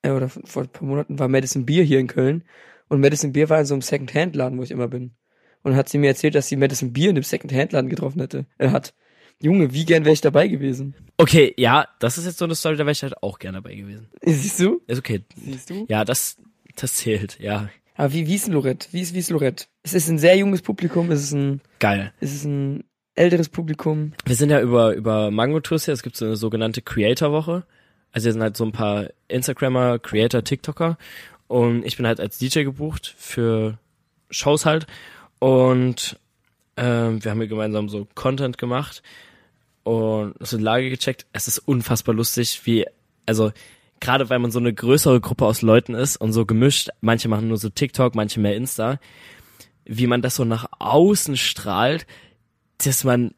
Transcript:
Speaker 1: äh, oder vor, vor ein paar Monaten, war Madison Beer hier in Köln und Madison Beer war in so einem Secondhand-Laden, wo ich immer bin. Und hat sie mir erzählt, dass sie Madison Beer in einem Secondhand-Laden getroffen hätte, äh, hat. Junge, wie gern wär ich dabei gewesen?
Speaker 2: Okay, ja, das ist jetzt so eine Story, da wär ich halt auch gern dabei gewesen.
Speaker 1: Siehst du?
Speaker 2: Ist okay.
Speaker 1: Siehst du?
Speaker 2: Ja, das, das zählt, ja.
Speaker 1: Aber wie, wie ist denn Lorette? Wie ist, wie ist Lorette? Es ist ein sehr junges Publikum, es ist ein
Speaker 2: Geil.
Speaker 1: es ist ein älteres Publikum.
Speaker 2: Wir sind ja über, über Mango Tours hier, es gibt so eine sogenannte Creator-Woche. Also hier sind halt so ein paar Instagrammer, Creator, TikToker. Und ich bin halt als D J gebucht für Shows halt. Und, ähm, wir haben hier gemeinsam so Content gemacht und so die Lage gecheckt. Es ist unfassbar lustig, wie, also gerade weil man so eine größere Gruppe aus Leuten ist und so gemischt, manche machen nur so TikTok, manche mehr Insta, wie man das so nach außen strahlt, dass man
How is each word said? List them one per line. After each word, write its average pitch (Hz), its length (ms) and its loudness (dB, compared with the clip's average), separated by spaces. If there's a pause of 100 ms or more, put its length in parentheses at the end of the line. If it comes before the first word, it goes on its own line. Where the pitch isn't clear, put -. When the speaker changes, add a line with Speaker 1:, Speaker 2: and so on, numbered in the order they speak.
Speaker 1:
äh, 139 80 0
oder 131 180 -2
vor, - 160 -16
vor - 180 -8
ein 135 60 -10
paar - 180 -12
Monaten, 143 320 -4
war 131 80 0
Madison 131 380 0
Beer 160 180 4
hier 135 160 4
in 131 80 0
Köln 143 360 0 (460)
und 139 120 2
Madison 143 320 2
Beer 151 160 2
war 156 100 6
in 147 60 2
so 143 80 -2
einem 135 80 -2
Secondhand-Laden, 139 800 -4
wo 127 40 -6
ich 123 80 -10
immer 123 160 -4
bin. 123 240 -10 (500)
Und 135 140 2
hat 139 140 2
sie 147 80 0
mir 143 100 4
erzählt, 147 280 2
dass 143 120 2
sie 143 80 -4
Madison 135 380 0
Beer 151 160 2
in 165 80 4
einem 127 60 0
Secondhand-Laden 135 680 -2
getroffen 139 320 -6
hätte, 135 240 -8 (140)
äh, 135 100 2
hat. - 240 -2 (480)
Junge, 156 320 4
wie 160 120 -2
gern 165 200 4
wär 156 80 8
ich 147 80 4
dabei 151 280 4
gewesen? 139 460 -4 (220)
Speaker 2:
Okay, 156 400 8
ja, 123 300 4 (120)
das 120 180 -2
ist 170 80 -8
jetzt 175 140 -8
so 175 60 -2
eine 165 100 -4
Story, 156 220 -2
da 151 80 0
wär 147 60 0
ich 143 120 -4
halt - 200 -10
auch 98 160 -6
gern 95 140 -12
dabei 95 220 -14
gewesen. 101 320 -16 (140)
Speaker 1:
Siehst 160 380 0
du? 214 280 2
Speaker 2:
Ist 123 120 -2
okay. 104 240 -4 (120)
Speaker 1:
Siehst 135 340 -14
du? 202 200 -10
Speaker 2:
Ja, 107 160 0
das, - 320 -4 (380)
das - 200 -8
zählt, 104 440 -4
ja. 104 300 -6 (260)
Speaker 1:
Aber 143 180 -2
wie, 160 140 -2
wie 190 80 0
ist 202 120 -4
denn 185 60 -2
Lorette? 131 380 -2
Wie 170 100 -6
ist, 175 120 -8
wie 185 60 -4
ist 165 100 -6
Lorette? 147 360 -2 (180)
Es 170 100 -8
ist 165 160 0
ein 160 80 2
sehr 175 200 8
junges 196 240 0
Publikum, 175 500 -2
es 143 120 0
ist 143 100 -6
ein 139 280 -2 (180)
Speaker 2:
Geil. 101 400 0
Speaker 1:
es 135 140 -6
ist 143 120 -10
ein 139 380 -4 (320)
älteres 170 340 4
Publikum. 156 640 -4 (140)
Speaker 2:
Wir 123 100 2
sind 147 140 2
ja 143 120 6
über, 120 320 4
über 107 380 0
Mango 127 300 0
Tours 160 240 -4
hier, 156 80 -2
es 120 100 -6
gibt - 140 -12
so 113 80 -6
eine 110 100 -2
sogenannte 110 460 -4
Creator-Woche. 151 840 0 (480)
Also 113 140 -4
hier 113 80 2
sind 113 80 -2
halt 107 160 -2
so 113 80 -2
ein 107 80 -4
paar 104 340 -2 (220)
Instagrammer, 127 680 0
Creator, 113 440 0
TikToker. 165 540 -4 (500)
Und 120 380 2
ich 123 100 -4
bin 120 120 -2
halt 117 120 0
als 107 200 -8
D 127 80 -2
J 147 180 0
gebucht 147 520 -8
für 110 600 -2 (520)
Shows - 360 0
halt. 156 200 0 (540)
Und, 127 800 2 (560)
ähm, 117 480 -2
wir 107 80 -4
haben 107 80 -4
hier 110 80 -4
gemeinsam 107 400 -4
so 104 180 -8 (100)
Content 131 420 -4
gemacht 127 440 -6 (840)
und 110 560 -2
so - 180 -6
die 107 60 -2
Lage 123 260 0
gecheckt. 127 440 -6
Es - 140 -6
ist - 120 -4
unfassbar 120 560 0
lustig, 117 500 -2
wie, 113 200 2 (400)
also 110 260 2 (480)
gerade 127 300 0
weil 127 100 2
man 120 120 -2
so 120 80 -2
eine 120 140 0
größere 127 480 4
Gruppe - 240 -2
aus 107 160 2
Leuten 113 320 4
ist 123 240 -2
und 110 160 -2
so 113 120 2
gemischt, 120 440 2 (120)
manche 113 260 2
machen 110 200 0
nur 110 100 -2
so 104 120 -6
TikTok, 127 460 0
manche 107 240 -2
mehr 101 160 2
Insta, 123 440 -4 (840)
wie 117 220 -2
man 120 140 2
das 127 140 -4
so 123 100 0
nach 113 220 -2 (120)
außen 156 580 4
strahlt, 117 680 -2 (720)
dass - 240 -2
man 123 340 2